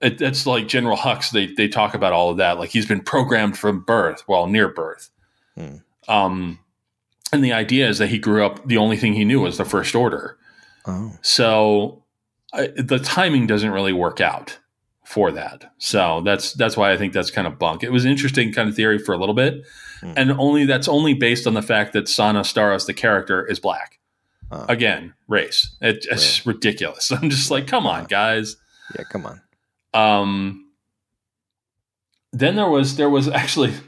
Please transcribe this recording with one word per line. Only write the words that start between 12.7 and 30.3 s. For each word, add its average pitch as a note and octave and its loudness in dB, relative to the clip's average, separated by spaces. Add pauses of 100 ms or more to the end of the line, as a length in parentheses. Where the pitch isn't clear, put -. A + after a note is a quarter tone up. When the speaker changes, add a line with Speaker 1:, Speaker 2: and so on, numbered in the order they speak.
Speaker 1:
the C3 0
timing C#3+ 0
doesn't G#2+ 2
really G2 0
work F2 -2
out - -2 (460)
for G2 0
that. - -14
So E2+ 0
that's, G2 0
that's A2+ 0
why G2 2
I F#2 2
think F#2+ -2
that's F#2 -2
kind F#2+ -4
of C#2+ -8
bunk. E2 -2
It A#2+ -4
was B2 4
an C3 2
interesting C3+ 0
kind A2 0
of G#2+ -4
theory A2 2
for G#2 -4
a E2+ -2
little G2+ 0
bit. C3+ 0 (380)
Speaker 2:
Hmm. F2+ -14
Speaker 1:
And C3+ 2
only, C#3+ 2
that's C3+ 0
only D3+ 4
based A#2+ 2
on A2+ 2
the G#2+ 0
fact G#2+ 0
that G2+ -2
Sana G#2+ 2
Staros, G2+ 0
the G2 -6
character, G2 0
is F#2+ -6
black. - -6 (500)
Speaker 2:
Ah. - -12
Speaker 1:
Again, G2+ -2 (140)
race. - -2
It, A2 0
it's - 0
Speaker 2:
Right. A#2 -2
Speaker 1:
ridiculous. - -2
<laughs> - -
I'm D#3 -2
just C3+ 0
like, C#3 -2
"Come A3 0
on, F2 -2
Speaker 2:
Ah. - -14
Speaker 1:
guys." G#2+ 0 (420)
Speaker 2:
Yeah, - -12
come F#2 -10
on. - -18 (540)
Speaker 1:
Um, G2+ 0 (1700)